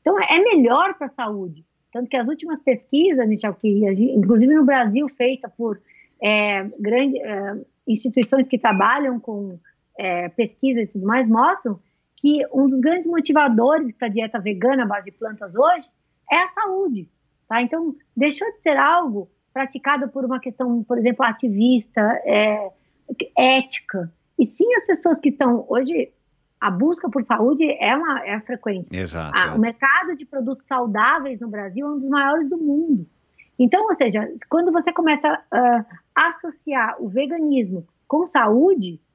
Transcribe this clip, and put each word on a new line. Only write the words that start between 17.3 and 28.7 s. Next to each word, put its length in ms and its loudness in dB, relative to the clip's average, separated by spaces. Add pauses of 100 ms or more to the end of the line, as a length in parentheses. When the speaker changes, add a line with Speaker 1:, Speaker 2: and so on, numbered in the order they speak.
Speaker 1:
tá? 140 0
Então, 320 -4 (220)
deixou 360 -2
de 80 -20
ser 160 0
algo 540 0 (220)
praticado 560 -4
por 160 -6
uma 160 -4
questão, 420 -4
por 160 -4
exemplo, 260 0
ativista, 760 0 (240)
é, 460 0 (680)
ética. 760 0 (260)
E 60 4
sim 300 0
as 120 -2
pessoas 340 0
que 80 2
estão 400 0
hoje, 420 -2 (500)
a 100 -2
busca 380 -2
por 140 -4
saúde 420 2 (140)
é 180 2
uma, 300 -4
é 140 -6
frequente. 540 -8